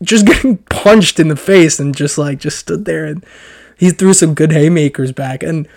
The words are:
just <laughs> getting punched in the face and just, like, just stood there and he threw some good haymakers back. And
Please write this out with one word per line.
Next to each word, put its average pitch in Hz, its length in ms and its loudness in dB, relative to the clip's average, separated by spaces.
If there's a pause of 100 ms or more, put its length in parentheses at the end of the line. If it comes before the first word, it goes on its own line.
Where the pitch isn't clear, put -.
just 214 240 2
<laughs> - 0 -
getting 262 320 2
punched - 600 2
in 160 100 2
the 151 80 -2
face 175 440 2
and 139 160 -4
just, 143 200 -4
like, 143 220 -4
just - 200 -8
stood 170 260 -8
there 160 200 -6
and 156 200 -12 (520)
he 180 140 2
threw 190 240 2
some 165 200 0
good 156 180 0
haymakers 147 580 0
back. 135 320 -10
And 156 240 -6 (100)